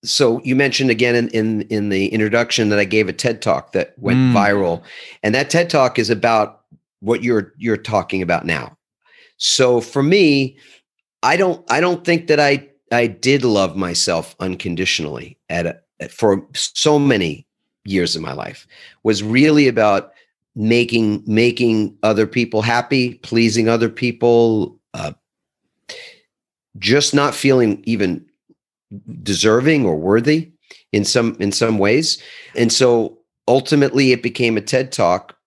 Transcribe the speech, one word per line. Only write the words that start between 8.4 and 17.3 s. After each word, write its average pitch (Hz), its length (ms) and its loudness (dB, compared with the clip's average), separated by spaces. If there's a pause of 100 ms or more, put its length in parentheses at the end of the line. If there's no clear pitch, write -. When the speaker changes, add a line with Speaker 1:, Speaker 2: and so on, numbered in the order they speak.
Speaker 1:
now. 76 300 -6 (600)
So 123 440 2
for 139 220 -4
me, 143 540 2 (680)
I 135 140 2
don't, 180 340 -2
I 131 100 2
don't 175 240 -2
think 170 240 0
that 151 120 4
I, 143 280 0 (240)
I 120 160 2
did 127 360 0
love 98 320 2
myself 87 600 -4
unconditionally 87 1000 -6 (140)
at 85 160 -4 (340)
a, 78 80 -12
for 101 460 0
so - 440 0
many 101 480 -2 (380)